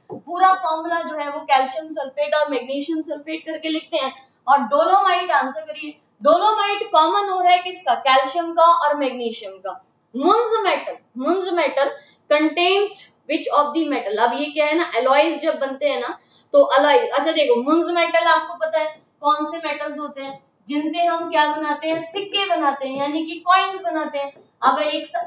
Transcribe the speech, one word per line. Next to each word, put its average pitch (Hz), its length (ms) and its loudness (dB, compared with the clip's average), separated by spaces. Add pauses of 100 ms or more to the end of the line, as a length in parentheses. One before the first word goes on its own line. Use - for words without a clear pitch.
(120)
पूरा 370 420 0
formula 330 480 -2
जो 311 140 -8
है 294 160 -6
वो 302 100 -8
calcium 294 480 -2
sulfate 294 460 -4
और 294 160 0
magnesium 285 500 -6
sulfate 311 440 -10
करके 320 240 -8
लिखते 320 280 -4
हैं। 269 160 -4 (340)
और 277 100 6
dolomite, 359 720 2
answer 269 300 -2
करिए, 302 300 -12 (300)
Dolomite 403 720 2
common 370 380 4
ore 370 160 0
है 359 120 6
किसका, 359 360 -4
Calcium 285 580 0
का 330 120 4
और 294 340 4
magnesium 240 560 -6
का। 190 320 -14 (300)
Munz 427 480 2
metal, - 340 -2 (200)
munz 359 320 -2
metal 294 420 0 (380)
contains 349 680 2 (320)
which - 240 -4
of 294 180 2
the 320 140 -2
metal, 214 320 -4
अब 247 200 0
ये 294 60 -2
क्या 294 200 0
है 311 120 0
ना, 339 180 -2
alloys 277 460 2
जब 311 180 -2
बनते 269 300 -2
हैं 254 120 -2
ना, 320 160 -8 (360)
तो 285 160 6 (100)
alloy, 285 180 6 (100)
अच्छा 285 240 0
देखो, 247 320 2
munz 320 260 2
metal 330 380 2
आपको 320 260 2
पता 320 260 -2
है 311 220 -6 (200)
कौन 294 240 0
से 320 120 -6
मेटल्स 294 420 -8
होते 269 220 -12
हैं 269 180 -12 (280)
जिनसे 302 360 -2
हम 339 280 -2
क्या 302 160 2
बनाते 302 400 -4
हैं, 330 120 -2
सिक्के 392 460 -4
बनाते 285 420 0
हैं, 269 120 -8
यानी 302 260 -4
कि 311 140 -10
coins 381 440 2
बनाते 311 340 -4
हैं। 277 160 -6 (300)
अब 277 160 2
एक 302 280 -4
सा-, 349 200 -6